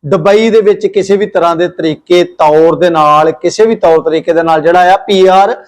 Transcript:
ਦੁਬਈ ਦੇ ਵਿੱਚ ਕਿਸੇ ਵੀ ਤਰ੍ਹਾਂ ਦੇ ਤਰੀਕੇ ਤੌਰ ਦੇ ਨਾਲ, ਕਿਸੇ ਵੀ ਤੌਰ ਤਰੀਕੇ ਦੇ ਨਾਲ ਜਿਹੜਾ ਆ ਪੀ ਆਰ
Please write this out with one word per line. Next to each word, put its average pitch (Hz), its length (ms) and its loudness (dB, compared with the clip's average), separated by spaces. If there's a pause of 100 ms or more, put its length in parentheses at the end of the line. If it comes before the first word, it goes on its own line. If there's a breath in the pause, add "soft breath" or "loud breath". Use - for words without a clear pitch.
ਦੁਬਈ 196 460 0
ਦੇ 214 120 2
ਵਿੱਚ 202 260 -2
ਕਿਸੇ 196 300 -2
ਵੀ 202 80 -2
ਤਰ੍ਹਾਂ 170 300 -2
ਦੇ 175 120 -4
ਤਰੀਕੇ 170 560 -2
ਤੌਰ 160 520 0
ਦੇ 175 140 0
ਨਾਲ, 156 420 0
ਕਿਸੇ 175 340 -2
ਵੀ 226 100 0
ਤੌਰ 160 260 2
ਤਰੀਕੇ 160 320 -2
ਦੇ 165 100 0
ਨਾਲ 160 180 0
ਜਿਹੜਾ 180 320 2
ਆ 196 40 0
ਪੀ 190 300 0
ਆਰ 196 280 2 (120 soft breath)